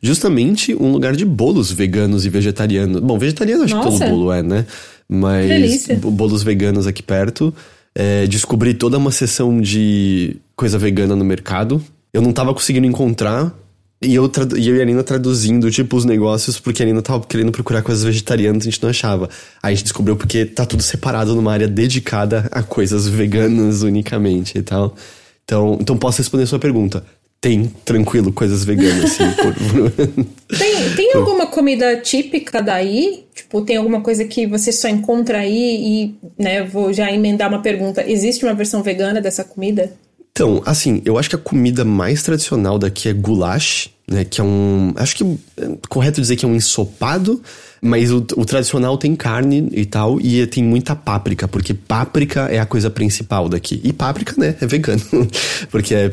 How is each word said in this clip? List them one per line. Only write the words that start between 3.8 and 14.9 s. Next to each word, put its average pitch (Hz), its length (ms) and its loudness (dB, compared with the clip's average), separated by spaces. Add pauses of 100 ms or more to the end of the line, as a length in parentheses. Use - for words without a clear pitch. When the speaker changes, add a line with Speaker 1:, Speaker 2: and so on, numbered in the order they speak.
Speaker 1:
todo 110 120 2
Speaker 2:
Nossa. 98 140 2
Speaker 1:
bolo 90 240 0
é, 87 120 0
né? 101 220 0 (420)
Mas 95 400 0
Speaker 2:
Delícia. 254 480 2
Speaker 1:
bo-, 107 160 -2
bolos 104 320 0
veganos 101 420 2
aqui 98 160 -4
perto. 110 520 -2 (420)
É, 101 320 2
descobri 110 460 2
toda 120 240 0
uma 139 140 2
seção 120 500 0
de 101 760 2 (180)
coisa 107 240 0
vegana 101 380 2
no 98 80 2
mercado. 98 580 -2 (320)
Eu 110 80 2
não 120 120 4
tava 131 200 0
conseguindo 131 320 2
encontrar. 123 720 0 (440)
E 127 140 2
eu 131 120 4
tradu-, 135 300 -2
e 117 100 2
eu 123 80 4
e 131 60 4
a 127 40 2
Nina 120 160 2